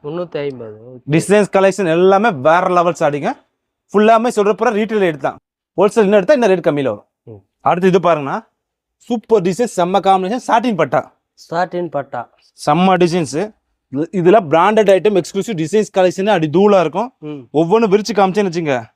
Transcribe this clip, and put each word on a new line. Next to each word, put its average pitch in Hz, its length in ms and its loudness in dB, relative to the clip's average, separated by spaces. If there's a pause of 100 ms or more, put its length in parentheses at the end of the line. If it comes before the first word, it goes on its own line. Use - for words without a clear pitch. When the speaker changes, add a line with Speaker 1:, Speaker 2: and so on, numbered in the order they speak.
Speaker 1:
முன்னூத்தி 165 320 -10
ஐம்பது. 123 400 -10 (120)
ஓகே. 131 280 -6
Speaker 2:
டிசைன்ஸ், 190 360 2
கலெக்ஷன் 196 340 2
எல்லாமே 190 440 2
வேற 160 380 0
லெவல் 175 240 2
சாரிங்க. 151 380 -2 (640)
ஃபுல்லாமே 226 440 4
சொல்ற 208 160 2
பூரா 226 180 0
ரீட்டைல் 214 360 -2
ரேட் 156 100 -2
தான். 139 200 -6 (400)
ஹோல்சேல் 202 300 2
இன்னும் 202 140 4
எடுத்தா 233 140 2
இன்னும் 240 160 2
ரேட் 175 180 0
கம்மியில 143 140 -2
வரும். 110 260 -6 (160)
Speaker 1:
ம். 110 160 -20 (200)
Speaker 2:
அடுத்து 175 280 0
இது 185 100 2
பாருங்கண்ணா, 156 400 0 (580)
சூப்பர் 220 460 -2
டிசைன், 196 340 -2
செம்ம 185 320 0
காம்பினேஷன், 190 400 0
சாட்டின் 226 280 0
பட்டா. 147 260 -2 (480)
Speaker 1:
சாட்டின் 175 380 -6
பட்டா. 135 340 -10 (440)
Speaker 2:
செம்ம 180 380 2
டிசைன்ஸ். 165 480 -4 (400)
இது, 143 200 -6
இதெல்லாம் 185 380 2
பிராண்டட் 202 440 2
ஐட்டம், 185 260 2
எக்ஸ்க்ளூசிவ் 190 420 -6
டிசைன்ஸ் 202 340 -2
கலெக்ஷன் 190 300 0
அடி 170 240 0
தூளா 196 300 2
இருக்கும். 175 380 -4
Speaker 1:
ம். 151 220 -14 (120)
Speaker 2:
ஒவ்வொன்னு 180 400 0
விரிச்சு 208 220 0
காமிச்சேன்னு 190 360 0
வச்சுங்க, 147 340 -4 (120)